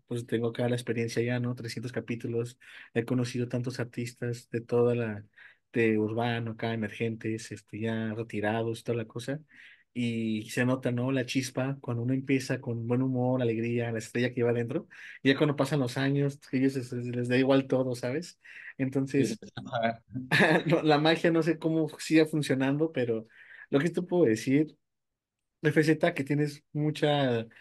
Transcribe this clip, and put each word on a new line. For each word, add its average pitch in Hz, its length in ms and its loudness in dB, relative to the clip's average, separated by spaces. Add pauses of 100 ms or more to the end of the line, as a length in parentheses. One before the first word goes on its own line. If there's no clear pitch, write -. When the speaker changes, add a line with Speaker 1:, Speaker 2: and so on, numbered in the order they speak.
Speaker 1:
pues, 120 200 -8
tengo 117 220 -2
acá 120 200 -2
la 123 80 0
experiencia 117 460 -2
ya, 123 180 -2
¿no? 123 140 -4
Trescientos 117 380 -10
capítulos, 120 680 -6 (360)
he 117 100 0
conocido 123 440 -2
tantos 127 320 -6
artistas 120 720 -8
de 117 100 -4
toda 120 340 2
la, 107 300 -4 (480)
de 110 260 2
urbano, 117 540 -2
acá 113 220 -4
emergentes, 110 760 -6
este, 104 280 -14
ya 113 340 -4
retirados, 113 680 -4
toda 117 140 -2
la 113 80 -6
cosa, 135 340 -8 (520)
y 113 580 -4
se 123 160 0
nota, 127 260 0
¿no? 123 200 -2
La 131 140 0
chispa, 131 540 -4
cuando 117 220 -4
uno 127 120 0
empieza 131 460 -2
con 117 280 -6
buen 123 140 2
humor, 127 400 0
alegría, 117 500 -2
la 110 60 -4
estrella 120 320 -2
que 123 60 -12
lleva 120 140 2
adentro, 120 380 -4 (340)
y 135 80 4
ya 135 80 6
cuando 143 180 2
pasan 139 240 0
los 123 180 -2
años, 139 400 0 (140)
ellos 135 220 2
se, 131 100 -4
se 123 120 -10
les 120 320 -4
da 123 100 2
igual 135 280 4
todo, 127 280 0
¿sabes? 131 460 -6 (760)
Speaker 2:
Sí, 135 80 4
Speaker 1:
Entonces, 107 120 -2
Speaker 2:
sí. 101 100 -14 (100)
Ajá. 113 460 4 (280)
Speaker 1:
<laughs> 170 360 6
no, 156 160 4
la 151 160 8
magia 160 320 6
no 165 120 4
sé 156 160 0
cómo 160 300 2 (100)
siga 160 280 6
funcionando, 147 680 0
pero 117 340 -2 (440)
lo 139 100 4
que 165 100 2
te 170 120 -2
puedo 180 220 2
decir, 131 520 2 (840)
F 151 200 4
Z, 151 320 2
que 135 100 -4
tienes 147 380 -2 (100)
mucha, 147 760 0 (140)